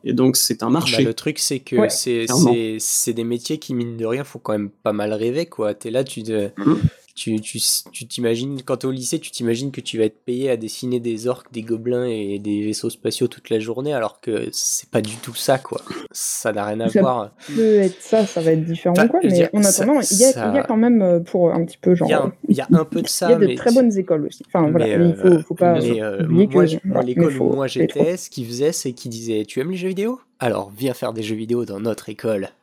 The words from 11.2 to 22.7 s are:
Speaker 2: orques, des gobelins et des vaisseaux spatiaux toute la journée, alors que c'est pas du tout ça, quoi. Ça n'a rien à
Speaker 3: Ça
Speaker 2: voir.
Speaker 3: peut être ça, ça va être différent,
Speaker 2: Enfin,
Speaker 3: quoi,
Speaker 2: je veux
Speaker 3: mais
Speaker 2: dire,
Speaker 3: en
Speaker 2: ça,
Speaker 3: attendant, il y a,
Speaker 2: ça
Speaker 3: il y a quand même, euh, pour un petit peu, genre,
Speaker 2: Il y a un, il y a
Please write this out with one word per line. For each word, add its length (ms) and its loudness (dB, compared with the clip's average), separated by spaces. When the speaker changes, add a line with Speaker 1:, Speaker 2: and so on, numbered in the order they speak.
Speaker 2:
orques, 240 -6
des 100 -8
gobelins 460 -2
et 320 -4
des 240 -2
vaisseaux 260 -4
spatiaux 380 -4
toute 220 -12
la 100 0
journée, 340 -6
alors 280 -4
que 320 -4
c'est 360 -6
pas 120 2
du 160 0
tout 180 -14
ça, 240 2
quoi. 220 -8
Ça 400 -4
n'a 120 -4
rien 140 -4
à 100 -2
Speaker 3:
Ça 120 4
Speaker 2:
voir. 300 0
Speaker 3:
peut 260 4
être 220 0
ça, 240 2
ça 160 -4
va 120 4
être 100 2
différent, 340 0
Speaker 2:
Enfin, 120 6
Speaker 3:
quoi, 120 2
Speaker 2:
je 60 2
veux 60 4
Speaker 3:
mais 60 4
Speaker 2:
dire, 140 4
Speaker 3:
en 80 2
Speaker 2:
ça, 220 4
Speaker 3:
attendant, 160 4
il 200 0
y 40 8
a, 80 8
Speaker 2:
ça 200 0
Speaker 3:
il 40 0
y 40 4
a 40 0
quand 140 0
même, 240 4
euh, 180 4
pour 340 2
un 120 0
petit 120 -18
peu, 180 4
genre, 120 0
Speaker 2:
Il 40 2
y 40 4
a 80 2
un, 100 -4
il 80 4
y 60 -4
a 100 -6